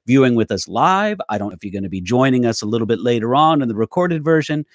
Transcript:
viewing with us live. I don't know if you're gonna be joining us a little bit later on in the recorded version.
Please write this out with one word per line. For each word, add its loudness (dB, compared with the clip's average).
viewing 4
with 0
us -4
live. 0
I -4
don't -6
know -14
if -20
you're -10
gonna -6
be -6
joining 2
us -2
a -6
little -2
bit 0
later 0
on 4
in -2
the -4
recorded -2
version. 0